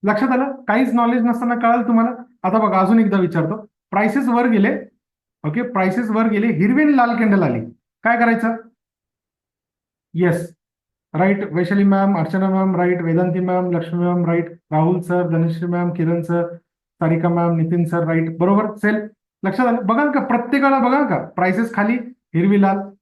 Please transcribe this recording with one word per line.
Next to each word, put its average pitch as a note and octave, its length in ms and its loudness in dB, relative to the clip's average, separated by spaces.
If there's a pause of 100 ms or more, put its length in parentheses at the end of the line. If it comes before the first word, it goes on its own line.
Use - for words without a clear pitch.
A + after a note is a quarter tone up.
लक्षात G#3 260 0
आलं? C4 220 0 (160)
काहीच A3 260 0
नॉलेज A#3 300 2
नसताना A#3+ 320 0
कळालं A#3 320 0
तुम्हाला. A#3 240 2 (320)
आता G#3+ 160 0
बघा, F#3+ 200 0
अजून A3+ 200 4
एकदा G3 200 2
विचारतो, E3+ 460 -2 (260)
प्राइसेस A3+ 360 0
वर A#3+ 200 2
गेले, G#3 320 2 (680)
ओके, D#3 140 -4
प्राइसेस G#3+ 480 -2
वर A3 200 0
गेले, G#3 180 0
हिरवी A3+ 360 2
आणि D4 140 4
लाल A#3 200 2
कॅन्डल G3+ 260 2
आली, A#2+ 160 0 (440)
काय A#3 140 2
करायचं? A3+ 380 0 (1600)
येस, E3+ 420 0 (580)
राईट, G3 400 0
वैशाली F3+ 300 0
मॅम, G3 340 2
अर्चना F#3+ 320 -2
मॅम F#3+ 260 0
राईट, F3 260 0
वेदांती F3 380 0
मॅम, F3+ 320 -2
लक्ष्मी E3+ 340 -2
मॅम F3 200 0
राईट, E3+ 240 -2 (220)
राहुल E3 280 2
सर, F3+ 280 -2
धनश्री E3 400 -2
मॅम, F3 240 -2
किरण E3+ 300 -2
सर, E3+ 260 -2 (540)
सारिका E3 280 0
मॅम, E3+ 260 0
नितीन E3 300 0
सर E3+ 200 -2
राईट, E3 320 -2
बरोबर, G3+ 380 0
सेल. G#3+ 320 -2 (360)
लक्षात A3 240 0
आलं? A#3 180 -2
बघाल C#4+ 260 0
का, C#4+ 80 0
प्रत्येकाला C4+ 600 0
बघाल C4+ 260 2
का, F#3 120 -2
प्राइसेस F#3+ 560 -2
खाली, G#3 200 0 (420)
हिरवी G3 260 4
लाल G3 180 2 (220)